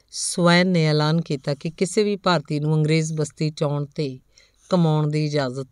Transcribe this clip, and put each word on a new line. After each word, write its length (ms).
ਸਵੈਨ 560
ਨੇ 180
ਐਲਾਨ 360
ਕੀਤਾ 340
ਕਿ 140
ਕਿਸੇ 340
ਵੀ 120
ਭਾਰਤੀ 440
ਨੂੰ 140
ਅੰਗਰੇਜ਼ 400
ਬਸਤੀ 360
'ਚ 140
ਆਉਣ 220
ਤੇ 340
ਕਮਾਉਣ 400
ਦੀ 160
ਇਜਾਜ਼ਤ 460